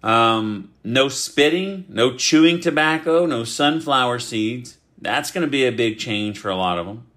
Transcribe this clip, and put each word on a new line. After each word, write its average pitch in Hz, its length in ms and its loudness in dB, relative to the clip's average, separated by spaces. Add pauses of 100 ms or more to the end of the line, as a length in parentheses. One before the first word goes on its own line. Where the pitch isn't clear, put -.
Um, 110 680 0 (120)
no 131 240 2
spitting, 180 800 0
no 123 280 0
chewing 165 440 4
tobacco, 160 680 2
no 123 160 -2
sunflower 135 800 0
seeds. 120 580 -6 (220)
That's 139 320 -4
gonna 170 160 -2
be 135 160 0
a 123 80 2
big 113 260 -2
change 104 400 -6
for 101 120 -6
a 92 60 -2
lot 90 220 0
of 87 80 -6
them. 113 200 -14 (100)